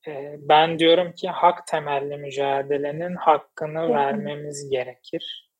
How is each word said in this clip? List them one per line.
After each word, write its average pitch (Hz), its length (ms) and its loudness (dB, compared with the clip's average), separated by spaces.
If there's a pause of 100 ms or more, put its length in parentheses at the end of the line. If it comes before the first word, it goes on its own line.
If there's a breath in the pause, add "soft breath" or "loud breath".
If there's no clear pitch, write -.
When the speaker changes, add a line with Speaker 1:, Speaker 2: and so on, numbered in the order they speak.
Speaker 1:
e, 147 320 -10
ben 156 400 4
diyorum 170 340 4
ki - 160 -6
hak 175 380 2
temelli 143 500 -2
mücadelenin 143 1000 -2
hakkını 156 640 0
Speaker 2:
Hı 165 60 -2
hı. 160 80 2
Speaker 1:
vermemiz 147 760 -4
gerekir. - 880 -8